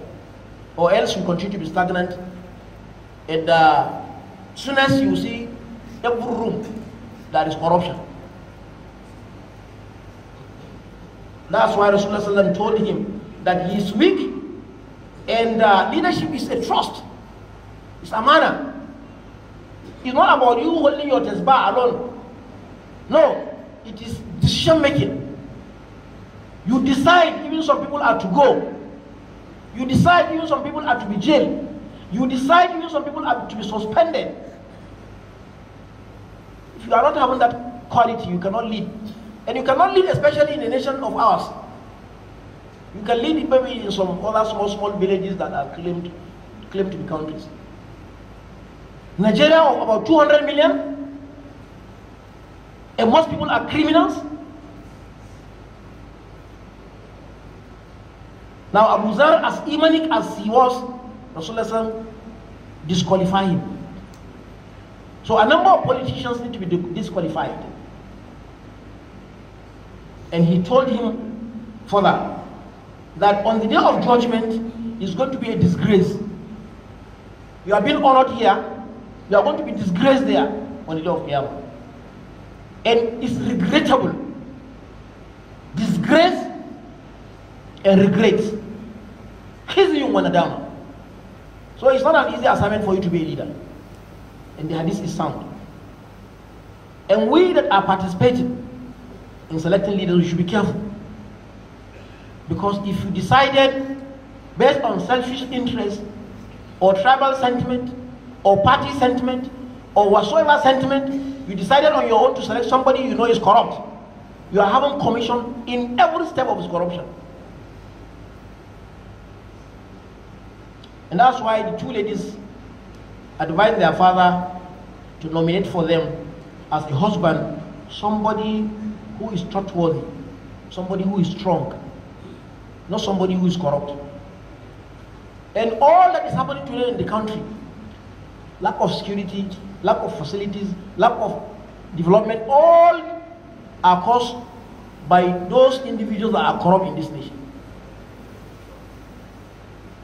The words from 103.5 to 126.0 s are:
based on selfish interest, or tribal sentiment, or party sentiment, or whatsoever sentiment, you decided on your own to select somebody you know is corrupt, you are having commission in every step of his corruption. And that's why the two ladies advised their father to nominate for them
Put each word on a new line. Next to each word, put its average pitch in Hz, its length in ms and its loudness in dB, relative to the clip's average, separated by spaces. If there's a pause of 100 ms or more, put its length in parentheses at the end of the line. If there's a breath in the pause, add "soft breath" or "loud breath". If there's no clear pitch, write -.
based 269 240 4
on 202 260 -2
selfish 254 360 -2
interest, 240 580 -4 (800)
or 190 120 6
tribal 262 440 4
sentiment, 247 560 -2 (500)
or 196 180 6
party - 380 2
sentiment, 254 500 0 (460)
or 202 140 6
whatsoever 294 520 4
sentiment, 269 880 0
you 196 80 -8
decided 285 380 4
on 254 140 2
your 226 200 6
own 262 80 2
to 254 60 -6
select 233 240 -2
somebody 262 380 2
you 214 120 -2
know 226 100 2
is 226 140 2
corrupt, - 420 4 (680)
you 185 100 4
are 196 80 4
having 277 300 2
commission 240 680 -2
in 247 320 -4
every 330 280 2
step - 200 -2
of 202 100 -2
his 175 100 -8
corruption. 175 380 -4 (4000)
And 175 80 0
that's 247 220 6
why 220 280 -2
the - 80 -6
two - 140 -10
ladies - 440 -6 (1040)
advised 175 400 2
their 160 140 4
father 180 640 2 (640)
to 160 80 -10
nominate 165 380 0
for 175 180 -2
them 160 400 -2 (460)